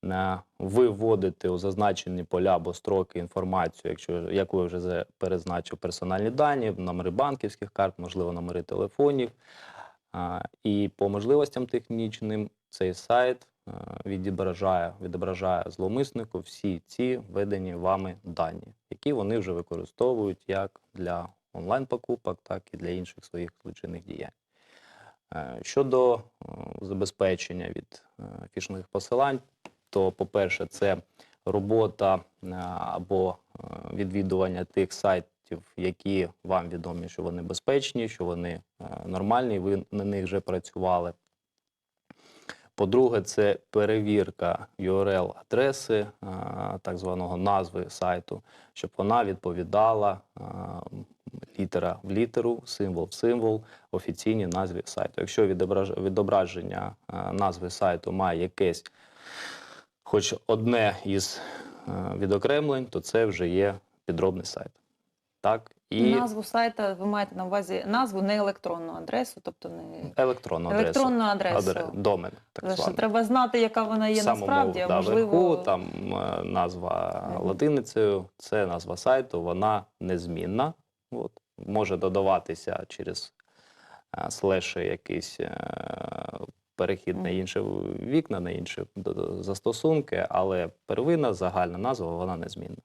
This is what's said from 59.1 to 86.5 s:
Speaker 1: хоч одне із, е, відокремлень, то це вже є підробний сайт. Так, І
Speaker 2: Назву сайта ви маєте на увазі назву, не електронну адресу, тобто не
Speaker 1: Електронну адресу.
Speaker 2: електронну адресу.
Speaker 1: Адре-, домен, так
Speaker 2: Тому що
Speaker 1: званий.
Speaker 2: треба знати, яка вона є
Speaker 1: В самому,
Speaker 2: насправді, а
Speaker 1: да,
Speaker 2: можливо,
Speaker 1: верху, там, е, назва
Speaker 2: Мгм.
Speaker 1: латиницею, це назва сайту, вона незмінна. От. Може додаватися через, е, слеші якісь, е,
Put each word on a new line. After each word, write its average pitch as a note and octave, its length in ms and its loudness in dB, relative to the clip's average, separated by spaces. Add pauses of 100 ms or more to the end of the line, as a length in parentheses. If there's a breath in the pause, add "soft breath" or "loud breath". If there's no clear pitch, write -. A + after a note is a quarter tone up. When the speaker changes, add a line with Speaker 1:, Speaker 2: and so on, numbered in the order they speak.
Speaker 1:
хоч - 320 2 (120)
одне A2+ 480 4 (100)
із, G2 360 0 (460 loud breath)
е, F#2+ 40 -8 (260)
відокремлень, C3 680 2
то - 140 -6
це A2+ 260 2
вже F2+ 220 0
є G2 280 4 (300)
підробний F#2 400 0
сайт. - 240 -10 (720)
Так, A2 300 0 (220)
І - 220 6
Speaker 2:
Назву A3 280 0
сайта A3+ 500 0
ви F#3 120 -6
маєте G3+ 300 0
на F#3 100 -4
увазі F#3 420 -2
назву, G#3 340 2
не G3 140 2
електронну F3 580 -2
адресу, E3+ 500 -4
тобто - 260 -12
не E3+ 140 -12 (340)
Speaker 1:
Електронну F2 520 2
адресу. - 140 4
Speaker 2:
електронну A#3+ 400 4
адресу. G3 340 2 (140)
Speaker 1:
Адре-, - 220 -2
домен, F#2+ 380 2
так - 300 -14
Speaker 2:
Тому F#3 120 -2
що F#3 80 -2
Speaker 1:
званий. - 160 0
Speaker 2:
треба A3 260 4
знати, B3 360 4
яка A3+ 240 4
вона A3 240 2
є G#3+ 140 4
Speaker 1:
В - 20 2
самому, G#3+ 220 4
Speaker 2:
насправді, - 340 4
а F2+ 80 0
Speaker 1:
да, - 80 4
Speaker 2:
можливо, G3 540 6
Speaker 1:
верху, F3 140 4
там, F#2 260 2 (240)
е, F2+ 300 -2
назва F2 800 0 (120)
Speaker 2:
Мгм. F2+ 120 -2
Speaker 1:
латиницею, G#2 800 2 (120)
це G#2 300 0
назва F2 300 -4
сайту, B2+ 440 2
вона G2+ 420 0 (180)
незмінна. F2+ 720 -2 (380)
От. A#2+ 200 -6 (260)
Може G2 400 0
додаватися F#2+ 920 0
через, - 460 -10 (840 soft breath)
е, G1+ 140 -4
слеші F#2+ 480 0
якісь, - 600 -4
е, G1+ 180 -4 (1200)